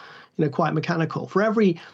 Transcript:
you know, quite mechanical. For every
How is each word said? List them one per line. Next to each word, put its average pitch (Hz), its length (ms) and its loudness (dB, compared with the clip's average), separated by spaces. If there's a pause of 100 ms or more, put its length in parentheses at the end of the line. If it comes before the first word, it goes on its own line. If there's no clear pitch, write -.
(380)
you 156 80 0
know, 151 60 0
quite 156 220 0
mechanical. 160 540 -2
For 190 160 0
every 208 360 2 (140)